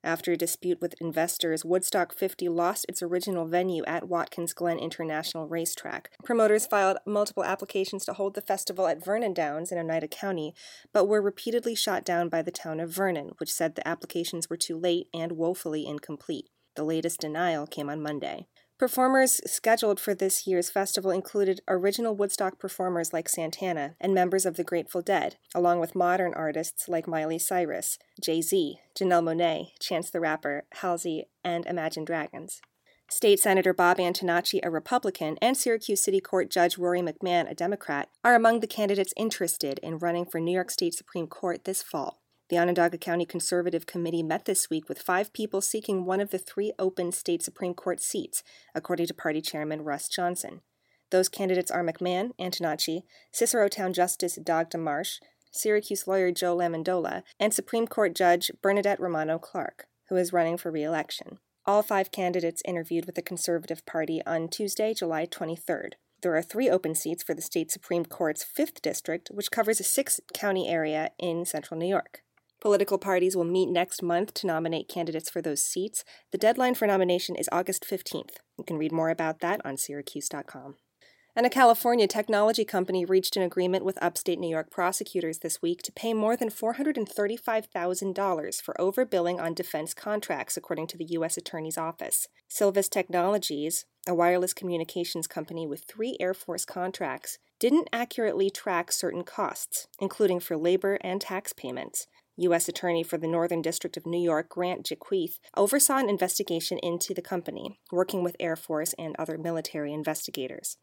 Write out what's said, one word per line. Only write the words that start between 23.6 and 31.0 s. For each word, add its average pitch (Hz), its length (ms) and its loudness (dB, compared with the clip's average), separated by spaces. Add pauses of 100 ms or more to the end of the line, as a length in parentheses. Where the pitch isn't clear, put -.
and 190 140 2
members 185 320 4
of 165 100 0
the 175 80 -2
Grateful 170 380 -2
Dead, 175 340 0 (180)
along 175 280 4
with 165 140 -4
modern 180 380 2
artists 156 540 -4
like 165 180 -2
Miley 160 340 -2
Cyrus, - 600 -2 (240)
Jay-Z, 165 560 2 (180)
Janelle 180 240 4
Monáe, 165 500 0 (100)
Chance 175 300 -4
the 165 100 -2
Rapper, 156 420 -2 (120)
Halsey, 170 500 -4 (180)